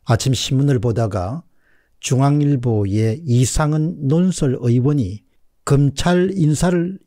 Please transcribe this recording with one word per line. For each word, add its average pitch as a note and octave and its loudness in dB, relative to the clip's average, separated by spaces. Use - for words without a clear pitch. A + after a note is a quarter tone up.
아침 B2 0
신문을 C3+ 0
보다가 A2 -4
중앙일보의 B2 0
이상은 D3+ 0
논설 D#3+ 0
의원이 B2 0
"검찰 D#3 2
인사를 F3 0